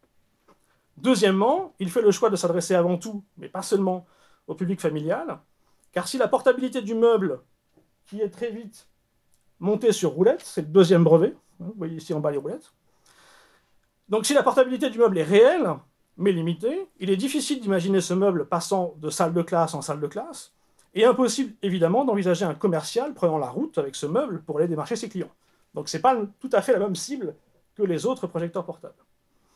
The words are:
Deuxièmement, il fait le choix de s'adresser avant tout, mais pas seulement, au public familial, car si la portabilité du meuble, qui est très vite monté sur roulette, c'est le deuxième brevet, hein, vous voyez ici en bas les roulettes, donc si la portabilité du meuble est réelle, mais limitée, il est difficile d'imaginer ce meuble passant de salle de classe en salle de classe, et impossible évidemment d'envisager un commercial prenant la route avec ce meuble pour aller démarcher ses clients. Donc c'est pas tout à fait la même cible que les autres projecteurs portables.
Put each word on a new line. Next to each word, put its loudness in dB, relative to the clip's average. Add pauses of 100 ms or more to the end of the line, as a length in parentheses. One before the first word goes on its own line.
(1000)
Deuxièmement, 2
il -6
fait 0
le 6
choix 2
de 0
s'adresser -2
avant 2
tout, -10 (140)
mais -14
pas -10
seulement, -2 (400)
au -10
public -4
familial, -4 (540)
car -4
si -8
la 2
portabilité 0
du -6
meuble, 2 (640)
qui -12
est -2
très -8
vite -16 (720)
monté 0
sur 0
roulette, 2
c'est -8
le -8
deuxième 6
brevet, 6 (280)
hein, -12
vous -12
voyez -8
ici -10
en -4
bas 0
les -4
roulettes, -10 (1400)
donc 0
si 0
la 6
portabilité 2
du -10
meuble 4
est 0
réelle, 6 (420)
mais 2
limitée, -2
il -6
est 2
difficile -4
d'imaginer 0
ce -4
meuble 0
passant -2
de -8
salle -2
de 0
classe 0
en -6
salle -6
de -4
classe, -10 (440)
et 4
impossible 2
évidemment 0
d'envisager 0
un -2
commercial -4
prenant 0
la -2
route -6
avec -4
ce -8
meuble -4
pour -6
aller 2
démarcher -4
ses -8
clients. -8 (420)
Donc -10
c'est -6
pas 2 (220)
tout -10
à 2
fait 0
la 2
même -2
cible -8 (400)
que -4
les -2
autres -4
projecteurs -6
portables. -16 (600)